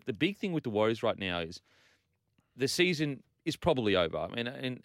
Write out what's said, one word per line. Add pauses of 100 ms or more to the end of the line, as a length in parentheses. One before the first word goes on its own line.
the
big
thing
with
the
Warriors
right
now
is (920)
the
season (220)
is
probably
over.
I
mean,
and,